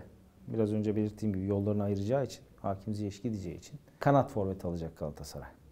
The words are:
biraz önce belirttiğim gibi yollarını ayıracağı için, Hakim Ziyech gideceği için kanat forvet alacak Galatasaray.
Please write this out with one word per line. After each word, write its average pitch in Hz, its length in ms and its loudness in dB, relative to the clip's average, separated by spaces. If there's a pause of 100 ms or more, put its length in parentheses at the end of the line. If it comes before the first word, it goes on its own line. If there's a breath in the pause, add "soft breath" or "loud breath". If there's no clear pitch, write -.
(480)
biraz 110 260 2
önce 107 220 2
belirttiğim 107 400 0
gibi 92 120 -2
yollarını 101 360 2
ayıracağı 104 420 2
için, - 160 -12 (200)
Hakim 101 340 -2
Ziyech 101 280 -6
gideceği 95 340 -4
için - 220 -14 (200)
kanat 139 320 6
forvet 95 340 -2
alacak 85 320 -2
Galatasaray. 73 520 -8 (220)